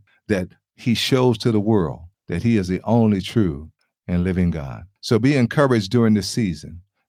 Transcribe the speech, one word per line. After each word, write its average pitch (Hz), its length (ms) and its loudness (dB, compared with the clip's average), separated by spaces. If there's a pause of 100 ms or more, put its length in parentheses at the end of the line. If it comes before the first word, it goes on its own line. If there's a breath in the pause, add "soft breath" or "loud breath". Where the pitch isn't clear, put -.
(280)
that 92 220 -2 (260)
he - 180 -2
shows 127 460 2
to 123 120 0
the 107 80 2
world 98 420 0 (260)
that 85 160 -4
he 113 140 2
is 90 100 -2
the 92 160 -2
only 107 380 2
true 80 500 -2 (360)
and 87 160 0
living 90 280 0
God. 69 320 -10 (160)
So 113 200 0
be 135 160 2
encouraged 120 560 2
during 117 220 2
this 98 160 -2
season. 87 520 -6 (280)